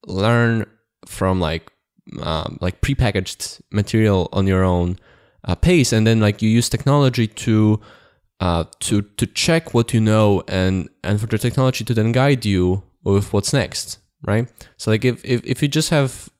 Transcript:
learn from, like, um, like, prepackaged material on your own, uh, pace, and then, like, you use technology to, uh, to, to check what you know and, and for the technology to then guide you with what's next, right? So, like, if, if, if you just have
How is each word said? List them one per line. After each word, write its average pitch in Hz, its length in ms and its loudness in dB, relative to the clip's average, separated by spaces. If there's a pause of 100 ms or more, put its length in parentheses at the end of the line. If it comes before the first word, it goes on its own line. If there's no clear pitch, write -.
learn 113 600 0 (400)
from, 95 340 -2
like, 82 320 -4 (500)
um, 78 380 -6
like, - 220 -4
prepackaged - 760 -4 (100)
material 104 640 2
on 98 140 0
your 95 180 2
own, 90 340 0 (460)
uh, 87 100 -2
pace, 160 400 2
and 110 120 4
then, 113 140 4
like, 104 220 0
you 110 80 2
use 117 180 2
technology 131 580 0
to, 107 540 2 (600)
uh, 85 240 0 (160)
to, 104 220 -2
to - 240 -6
check - 460 -2
what 120 220 0
you 113 60 4
know 107 480 2
and, 92 400 -2 (140)
and 101 180 -2
for 110 60 -6
the 110 120 -4
technology 127 460 0
to 120 100 -2
then 113 180 2
guide 127 320 2
you 95 380 2 (220)
with 98 280 0
what's 101 220 -2
next, - 440 -4 (280)
right? 110 220 -2 (280)
So, - 140 -4
like, 110 160 0
if, 120 180 -2
if, 110 200 -2
if - 180 -2
you 147 60 0
just 156 220 -2
have 139 380 -2 (120)